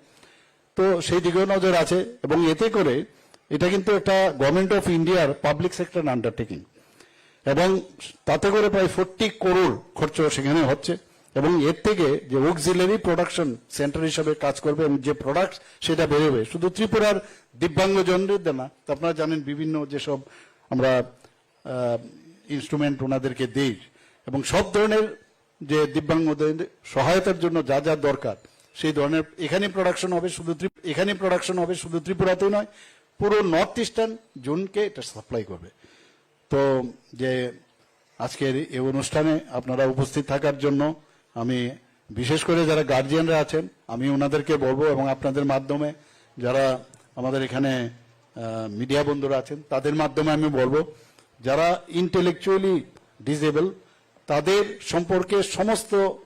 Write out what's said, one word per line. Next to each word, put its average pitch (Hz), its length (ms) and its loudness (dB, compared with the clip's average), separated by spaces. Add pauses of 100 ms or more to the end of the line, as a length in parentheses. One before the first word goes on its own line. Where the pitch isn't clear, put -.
(760)
তো 185 240 4
সেই 165 200 0
দিকেও 175 240 2
নজর 190 300 2
আছে। 180 480 0
এবং 160 280 2
এতে 185 180 2
করে 160 360 2 (460)
এটা 151 180 2
কিন্তু 202 280 2
একটা 190 420 4
Government 185 440 4
of - 80 0
ইন্ডিয়ার 165 440 4
পাবলিক 151 400 -2
সেক্টর 170 340 -4
আন্ডারটেকিং 113 520 -4 (840)
এবং 175 340 2 (440)
তাতে 160 260 0
করে 214 180 4
প্রায় 196 200 2
ফর্টি 190 400 0
করোড় 180 480 2 (180)
খরচ 151 400 0
সেখানে 143 280 2
হচ্ছে। 151 340 0 (380)
এবং 151 300 4
এর 165 100 2 (100)
থেকে 175 340 2 (120)
যে 135 60 0
অক্সিলারি 175 640 2
প্রোডাকশন 170 580 -2 (140)
সেন্টার 143 320 -4
হিসাবে 156 320 0
কাজ 139 260 -4
করবে 151 240 0
এবং 143 140 2
যে 143 140 -2
প্রোডাক্ট 170 480 -2 (200)
সেটা 160 260 0
বেরোবে, 147 380 2
শুধু 175 260 -2
ত্রিপুরার 208 440 2 (460)
দিব্যাঙ্গজনদের 185 920 2
না, 131 160 -8 (160)
তো 151 60 -2
আপনারা 165 200 -2
জানেন 156 280 -2
বিভিন্ন 147 460 -4
যেসব 139 340 -4 (500)
আমরা, 127 280 2
আহ, 123 1080 -6 (420)
ইনস্ট্রুমেন্ট 143 540 -4
ওনাদেরকে 131 440 -4
দেই 123 280 -2 (520)
এবং 135 160 -4
সব 185 300 -2
ধরনের 214 440 2 (460)
যে 151 240 2
দিব্যাঙ্গদের 156 800 0 (180)
সহায়তার 175 560 2
জন্য 165 260 0
যা 135 140 2
যা 156 160 0
দরকার, 135 400 -2 (380)
সেই 156 180 -2
ধরনের 147 300 0 (160)
এখানে 185 300 0
প্রোডাকশন 180 440 0
হবে 175 160 0
শুধু 165 260 -6
ত্রিপ-, 175 360 -8
এখানে 185 240 0
প্রোডাকশন 180 440 0
হবে 175 160 0
শুধু 165 260 -6
ত্রিপুরাতেই 180 480 0
নয়, 208 180 0 (520)
পুরো 202 240 4
নর্থ 185 360 0
ইস্টার্ন 226 380 -2 (260)
জোনকে 190 440 -2
এটা 196 160 -10
সাপ্লাই 110 420 -8
করবে। 87 240 -14 (840)
তো 139 320 2 (300)
যে 127 400 -2 (640)
আজকের 131 380 -4
এই 139 220 -6
অনুষ্ঠানে 139 600 0 (120)
আপনারা 127 360 -2
উপস্থিত 135 400 -2
থাকার 139 320 -2
জন্য 143 360 0 (400)
আমি 123 360 -4 (400)
বিশেষ 123 340 -2
করে 170 220 2
যারা 156 160 2
গার্জিয়ানরা 147 560 0
আছেন, 151 300 -2 (200)
আমি 123 200 -4
ওনাদেরকে 143 480 0
বলবো 131 280 0
এবং 139 240 2
আপনাদের 135 360 -2
মাধ্যমে 143 480 -2 (460)
যারা 127 460 0 (320)
আমাদের 131 260 -2
এখানে, 127 460 -2 (480)
আহ, 113 340 -8
মিডিয়া 127 340 -2
বন্ধুরা 139 340 -2
আছেন, 147 300 -10
তাদের 143 260 -2
মাধ্যমে 151 380 0
আমি 151 160 2
বলবো, 139 440 0 (480)
যারা 156 420 0 (140)
intellectually 185 840 2 (420)
ডিসেবল 151 480 0 (560)
তাদের 185 540 0
সম্পর্কে 185 640 0
সমস্ত 202 520 -2 (320)